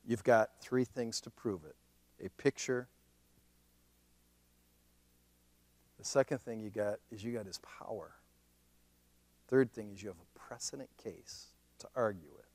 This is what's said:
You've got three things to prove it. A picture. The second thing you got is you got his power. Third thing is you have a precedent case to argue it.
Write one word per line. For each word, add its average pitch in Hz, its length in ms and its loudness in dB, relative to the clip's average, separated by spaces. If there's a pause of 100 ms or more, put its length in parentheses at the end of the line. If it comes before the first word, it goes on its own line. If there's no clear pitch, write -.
You've 117 200 0
got 113 260 8 (100)
three 127 240 2
things 117 360 -4
to 113 100 -16
prove 95 340 -4
it. 76 120 -16 (480)
A 95 60 -6
picture. - 580 0 (3000)
The 104 60 -20
second 135 340 4
thing 113 220 -6
you 107 100 -6
got 104 280 0 (120)
is 104 140 -10
you 120 80 -2
got 110 140 -4
his 92 120 -10
power. - 580 -10 (1300)
Third 131 260 6
thing 104 200 -10
is 95 100 -14
you 104 60 -8
have 90 100 -12
a - 200 -20
precedent - 580 -12
case - 560 -14 (260)
to - 160 -18
argue 95 440 0
it. - 60 -20 (100)